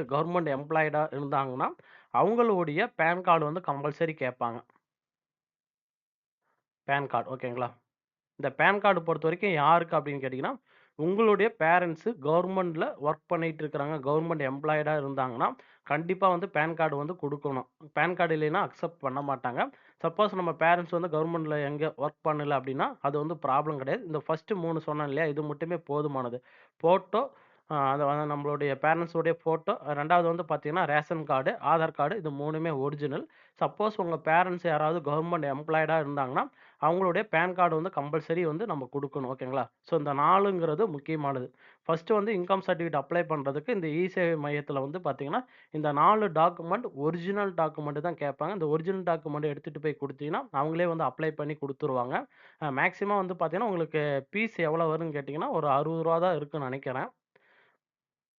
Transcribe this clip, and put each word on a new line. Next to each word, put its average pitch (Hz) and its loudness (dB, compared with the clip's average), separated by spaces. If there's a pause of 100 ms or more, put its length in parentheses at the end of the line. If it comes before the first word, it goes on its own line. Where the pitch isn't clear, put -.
கவர்மெண்ட் 156 0
எம்ப்ளாய்டா 151 0
இருந்தாங்கன்னா, 139 -2 (440)
அவங்களுடைய 196 2
பான் 175 2
கார்டு 165 6
வந்து 165 -4
கம்பல்சரி 147 -2
கேட்பாங்க. 123 -4 (2250)
பான் 139 0
கார்டு, 120 -2
ஓகேங்களா? 127 -6 (680)
இந்த 143 -2
பான் 190 4
கார்டு 196 4
பொறுத்தவரைக்கும் 165 0
யாருக்கு 165 4
அப்படின்னு 143 -2
கேட்டிங்கன்னா, 131 -4 (460)
உங்களுடைய 202 4
பேரண்ட்ஸ் 170 2 (140)
கவர்மெண்ட்ல 175 2 (160)
ஒர்க் 151 -2
பண்ணிட்டு 165 -2
இருக்கிறாங்க, 151 -4
கவர்மெண்ட் 156 0
எம்ப்ளாய்டா 151 0
இருந்தாங்கன்னா, 135 -2 (400)
கண்டிப்பா 175 0
வந்து 180 0
பான் 160 0
கார்டு 156 0
வந்து 151 -4
குடுக்கணும். 143 -4 (260)
பான் 170 2
கார்டு 170 2
இல்லைன்னா 156 0
அக்செப்ட் 165 -6
பண்ண 135 -4
மாட்டாங்க. 131 -2 (420)
சப்போஸ் 190 0
நம்ம 175 -2
பேரண்ட்ஸ் 170 4
வந்து 170 -2
கவர்மெண்ட்ல 156 -2
எங்க 147 -2 (100)
ஒர்க் 147 -6
பண்ணல 147 0
அப்படின்னா, 135 -2 (120)
அது 143 0
வந்து 160 -4
ப்ராப்ளம் 143 0
கிடையாது. 170 -4
இந்த 151 -4
ஃபர்ஸ்ட் 160 -2
மூணு 165 -2
சொன்னேன் 151 -2
இல்லையா? 151 0
இது 147 -2
மட்டுமே 160 -4
போதுமானது. 139 -2 (440)
ஃபோட்டோ, 185 4 (460)
அ, 160 -2 (100)
அது 139 2
வந்து 147 2
நம்மளுடைய 147 -2
பேரண்ட்ஸுடைய 165 2
ஃபோட்டோ, 160 0 (200)
ரெண்டாவது 165 4
வந்து 170 0
பார்த்தீங்கன்னா 156 -2
ரேஷன் 151 0
கார்டு, 139 0 (140)
ஆதார் 160 2
கார்டு, 151 0
இது 156 -6
மூணுமே 156 -4
ஒரிஜினல். 143 -4 (380)
சப்போஸ் 208 -2
உங்க 170 -2
பேரண்ட்ஸ் 175 2
யாராவது 156 2
கவர்மெண்ட் 156 -2
எம்ப்ளாய்டா 156 0
இருந்தாங்கன்னா, 143 -2 (380)
அவங்களுடைய 175 2
பான் 175 2
கார்டு 175 4
வந்து 165 -2
கம்பல்சரி 156 -2
வந்து 165 -2
நம்ம 147 -4
குடுக்கணும். 139 -4
ஓகேங்களா? 131 -4 (180)
So, - -8
இந்த 147 0
நாலுங்கிறது 170 4
முக்கியமானது. 143 -4 (360)
ஃபர்ஸ்ட் 165 0
வந்து 208 2
இன்கம் 190 0
சர்டிஃபிகேட் 170 0
அப்ளை 170 0
பண்றதுக்கு 151 -2
இந்த 190 -2
இ 165 0
சேவை 175 0
மையத்துல 147 -2
வந்து 151 -6
பார்த்தீங்கன்னா, 147 -4 (320)
இந்த 151 0
நாலு 202 6
டாக்குமெண்ட், 175 2 (140)
ஒரிஜினல் 180 -2
டாக்குமெண்ட் 151 -2
தான் 165 -4
கேட்பாங்க. 147 -4
இந்த 160 -2
ஒரிஜினல் 170 -2
டாக்குமெண்ட் 160 -2
எடுத்துட்டு 147 -10
போய் 151 -4
குடுத்தீங்கன்னா, 147 -6 (100)
அவங்களே 160 0
வந்து 165 0
அப்ளை 160 -4
பண்ணி 151 -6
குடுத்துருவாங்க. 135 -4 (460)
அ, 156 -2
மேக்ஸிமம் 190 0
வந்து 185 -4
பார்த்தீங்கன்னா, 175 -2
உங்களுக்கு 160 -2 (240)
ஃபீஸ் 220 -4
எவ்வளோ 165 0
வரும்னு 156 -2
கேட்டிங்கன்னா, 147 -6
ஒரு 156 0
அறுபது 156 0
ரூபா 165 2
தான் 175 2
இருக்குன்னு 143 -6
நெனைக்கிறேன். 135 -6 (1300)